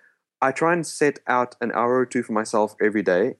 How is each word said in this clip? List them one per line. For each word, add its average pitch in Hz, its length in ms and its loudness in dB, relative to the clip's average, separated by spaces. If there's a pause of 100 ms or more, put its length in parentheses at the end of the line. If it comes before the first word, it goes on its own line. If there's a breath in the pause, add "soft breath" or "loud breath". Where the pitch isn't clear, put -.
(420 soft breath)
I 131 100 2
try 165 220 0
and 170 140 -2
set - 400 0
out 123 340 0
an 117 120 -4
hour 120 260 2
or 127 80 0
two 120 160 -4
for 117 100 -8
myself 107 480 -2
every 104 220 2
day. 92 360 2